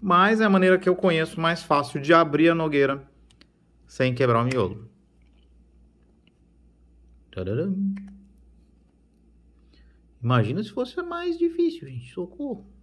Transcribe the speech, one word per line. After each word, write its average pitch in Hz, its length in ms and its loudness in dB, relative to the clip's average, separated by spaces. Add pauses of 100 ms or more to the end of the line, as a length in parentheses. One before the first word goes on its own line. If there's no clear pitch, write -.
Mas 196 400 4
é 220 40 2
a 202 60 2
maneira 185 260 6
que 185 120 -2
eu 180 80 2
conheço 160 440 -2
mais 165 220 -2
fácil 143 380 -2
de 143 120 0
abrir 160 360 4
a 170 60 4
nogueira 143 540 0 (760)
sem 127 260 -2
quebrar 120 300 2
o - 20 -2
miolo. 123 460 -4 (2500)
Tararam. 127 460 -4 (2500)
Imagina 123 400 0
se 220 80 -14
fosse 254 320 -8
mais 339 360 -8
difícil, 339 500 -4
gente. 127 240 -16
Socorro. 202 540 -12 (160)